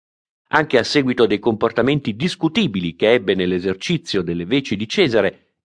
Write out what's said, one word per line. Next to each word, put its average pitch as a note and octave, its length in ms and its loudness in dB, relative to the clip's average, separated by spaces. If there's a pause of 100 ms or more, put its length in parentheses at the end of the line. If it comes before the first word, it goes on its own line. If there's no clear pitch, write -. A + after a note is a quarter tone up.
(480)
Anche D3+ 280 2
a A2+ 60 4
seguito B2+ 440 0
dei G#2 120 2
comportamenti A#2 800 0
discutibili C3+ 800 -2
che G#2+ 160 4
ebbe G2+ 240 2
nell'esercizio F#2 840 -2
delle E2+ 220 -4
veci B2+ 300 -2
di G#2 140 -4
Cesare, A2+ 760 0